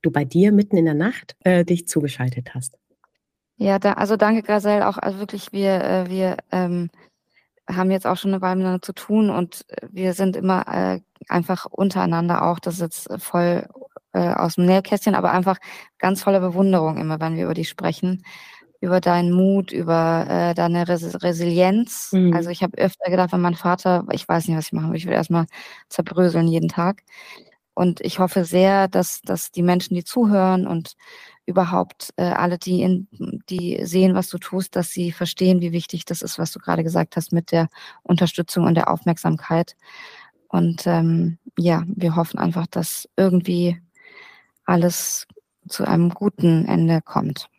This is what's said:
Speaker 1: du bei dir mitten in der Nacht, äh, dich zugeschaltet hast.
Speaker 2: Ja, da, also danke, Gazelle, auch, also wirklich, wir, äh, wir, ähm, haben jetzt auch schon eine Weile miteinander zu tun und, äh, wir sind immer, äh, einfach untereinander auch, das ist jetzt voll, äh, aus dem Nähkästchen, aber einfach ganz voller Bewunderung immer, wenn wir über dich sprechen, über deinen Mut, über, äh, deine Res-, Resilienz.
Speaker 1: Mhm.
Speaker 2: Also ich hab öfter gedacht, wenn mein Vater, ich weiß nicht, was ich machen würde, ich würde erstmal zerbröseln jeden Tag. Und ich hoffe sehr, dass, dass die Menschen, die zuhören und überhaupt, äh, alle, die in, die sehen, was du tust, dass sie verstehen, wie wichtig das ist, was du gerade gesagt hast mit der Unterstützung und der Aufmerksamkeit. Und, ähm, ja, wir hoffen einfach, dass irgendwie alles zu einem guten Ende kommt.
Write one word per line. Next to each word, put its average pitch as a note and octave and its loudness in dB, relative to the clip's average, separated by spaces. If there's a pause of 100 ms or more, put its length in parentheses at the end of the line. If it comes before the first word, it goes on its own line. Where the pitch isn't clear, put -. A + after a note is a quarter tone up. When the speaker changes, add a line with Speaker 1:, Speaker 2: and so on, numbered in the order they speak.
Speaker 1:
du D#3+ 2
bei C#3+ 0
dir F#3 4
mitten G3+ 4
in E3 4
der D#3 2
Nacht, F#3 -4
äh, F3+ 4
dich F3 0
zugeschaltet B2+ -4
hast. - -12 (800)
Speaker 2:
Ja, G3 2
da, G3+ 2
also G#3 0
danke, G#3+ 2
Gazelle, G#3 2
auch, G3+ -2
also F#3+ -6
wirklich, G3+ -12
wir, G3 0
äh, F#3 -2
wir, F#3 0 (160)
ähm, F3 -2 (800)
haben F#3 0
jetzt F#3+ 0
auch F3+ 0
schon G3 -2
eine F#3 -2
Weile F#3 -2
miteinander F#3 -2
zu F#3+ -12
tun G#3+ 0
und, - -4
äh, - -14
wir F#3 -2
sind F#3 -2
immer, F#3 0
äh, F#3 -2 (280)
einfach - -2
untereinander F3 0
auch, E3+ 0
das E3+ -6
ist F#3 -8 (280)
jetzt F3+ -10
voll, F3 0 (460)
äh, F3 0
aus - 0
dem F3 2
Nähkästchen, G3 2
aber F#3 2
einfach F#3 0 (400)
ganz F#3+ -2
voller G3 2
Bewunderung F3 2
immer, D#3 -4
wenn D#3+ -4
wir E3 -4
über E3 -2
dich E3 -6
sprechen, F#3 -2 (580)
über F3+ 2
deinen F3 2
Mut, F#3+ 2
über, E3 0
äh, F3 0
deine F3 0
Res-, F3 -4
Resilienz. F3+ 0
Speaker 1:
Mhm. F#3 4
Speaker 2:
Also E3+ -2
ich F3 -4
hab F3+ -4
öfter - -2
gedacht, F3+ 2
wenn F3+ 0
mein F3 0
Vater, F3+ 0
ich - -6
weiß E3+ 0
nicht, E3 0
was D#3 -4
ich - -10
machen D#3+ -2
würde, E3+ -4
ich F3 -8
würde - -2
erstmal E3 0 (420)
zerbröseln E3+ 0
jeden E3 0
Tag. F3+ -2 (720)
Und F3 0
ich - -6
hoffe F#3 0
sehr, F#3+ 4
dass, F3+ -2
dass - -6
die F3 -4
Menschen, F3+ 2
die F3 -4
zuhören F#3+ 2
und E3 -6 (500)
überhaupt, F3+ -2
äh, F3+ 0
alle, F3 0
die F3+ 0
in, F#3 0 (440)
die F3 -4
sehen, F#3 4
was F#3 0
du F3+ -8
tust, - -6
dass F3 -2
sie F3 -4
verstehen, F#3 2
wie E3+ -2
wichtig E3+ -6
das - -8
ist, - -10
was - -4
du - -14
gerade E3+ -2
gesagt E3 -2
hast - -4
mit E3+ 0
der E3 2 (340)
Unterstützung E3+ 0
und E3+ 4
der - 2
Aufmerksamkeit. E3 -2 (720)
Und, E3+ 0
ähm, E3 2 (200)
ja, E3+ 2
wir F3+ -2
hoffen E3+ -2
einfach, E3+ -2
dass - -8
irgendwie F3 2 (840)
alles - 0 (420)
zu - -6
einem E3+ 4
guten E3+ 2
Ende E3 2
kommt. - -6 (100)